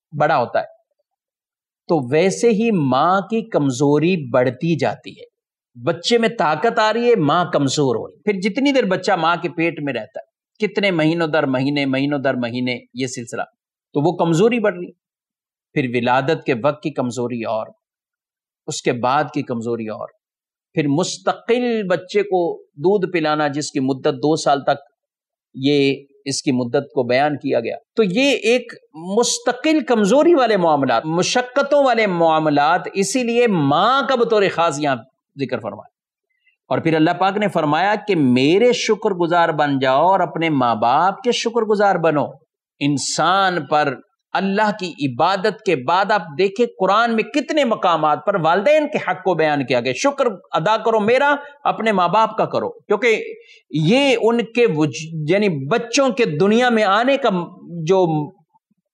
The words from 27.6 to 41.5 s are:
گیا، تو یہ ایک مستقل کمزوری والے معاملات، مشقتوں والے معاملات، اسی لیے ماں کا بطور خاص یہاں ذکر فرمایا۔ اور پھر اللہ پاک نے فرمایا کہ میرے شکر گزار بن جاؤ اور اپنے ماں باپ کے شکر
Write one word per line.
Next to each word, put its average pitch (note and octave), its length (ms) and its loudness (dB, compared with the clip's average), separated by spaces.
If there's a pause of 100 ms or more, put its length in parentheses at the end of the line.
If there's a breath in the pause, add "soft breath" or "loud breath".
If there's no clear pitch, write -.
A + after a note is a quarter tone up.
گیا، A2+ 160 -6 (200)
تو A3+ 60 4
یہ A3+ 280 0
ایک A#3+ 420 0 (220)
مستقل A#3+ 840 -2
کمزوری B3 540 2
والے A#3 220 2
معاملات، C#3 500 2
مشقتوں B3 800 0
والے A3+ 220 2
معاملات، D#3+ 720 2 (140)
اسی G3 280 0
لیے A#3+ 240 2
ماں F#3+ 640 2
کا C4+ 60 0
بطور A3 280 2 (120)
خاص E3 260 0
یہاں C#3 160 0 (440)
ذکر B2+ 180 -4
فرمایا۔ G#2+ 340 -12 (760)
اور B2+ 100 0
پھر D#3+ 160 0
اللہ D#3+ 160 4
پاک F#3+ 260 0
نے G#3 120 0
فرمایا E3 460 0 (140)
کہ F#3+ 80 0
میرے D3+ 560 4
شکر G#3+ 380 -2
گزار E3+ 380 2
بن D3 300 0
جاؤ C3+ 280 2
اور F#3+ 140 4
اپنے E3 300 -2
ماں B2 240 2
باپ C#3 480 0
کے A#3+ 100 0
شکر A#3 280 -2